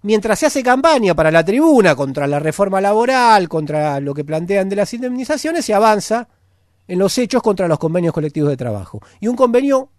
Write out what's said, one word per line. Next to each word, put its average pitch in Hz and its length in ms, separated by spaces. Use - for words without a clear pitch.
Mientras 214 340
se - 80
hace 294 160
campaña 247 540
para 156 160
la 165 120
tribuna 220 520
contra 139 320
la 147 100
reforma 190 420
laboral, 220 720
contra 151 500
lo 143 140
que 147 100
plantean 175 460
de 202 60
las 202 180
indemnizaciones, 254 720
se 214 80
avanza 220 560
en 180 120
los 190 180
hechos 247 240
contra 190 260
los 156 120
convenios 165 340
colectivos 151 380
de 131 60
trabajo. 107 440
Y 208 80
un 240 80
convenio 262 640